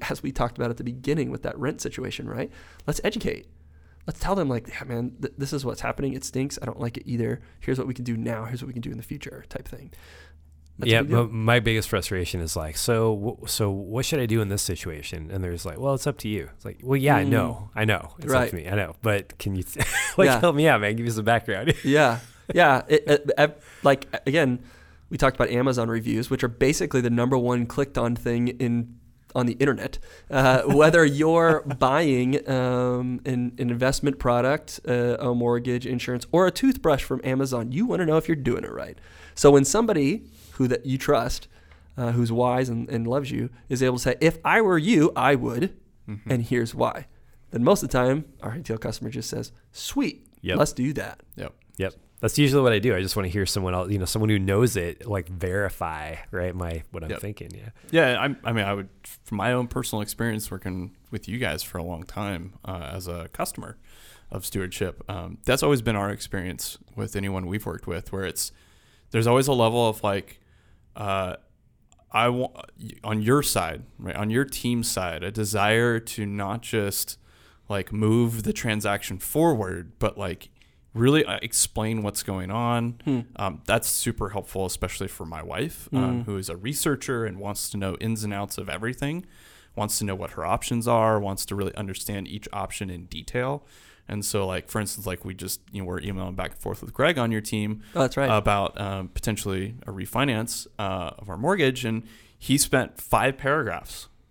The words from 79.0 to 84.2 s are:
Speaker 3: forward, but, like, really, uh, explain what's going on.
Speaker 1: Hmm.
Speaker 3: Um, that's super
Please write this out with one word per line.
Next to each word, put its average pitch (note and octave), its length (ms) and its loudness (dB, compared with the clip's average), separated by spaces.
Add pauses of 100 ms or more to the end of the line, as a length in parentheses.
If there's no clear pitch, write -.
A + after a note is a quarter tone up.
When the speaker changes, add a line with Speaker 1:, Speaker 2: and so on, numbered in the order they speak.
Speaker 3:
forward, G#2+ 800 0
but, - 180 -2
like, F#2+ 320 -6 (460)
really, C3+ 300 6
uh, G2 180 -4
explain A2 600 -2
what's G#2 200 -4
going F#2 280 -6
on. A#2 540 -2
Speaker 1:
Hmm. C3+ 160 0 (160)
Speaker 3:
Um, F#2 300 -4
that's A2 220 0
super - 420 -2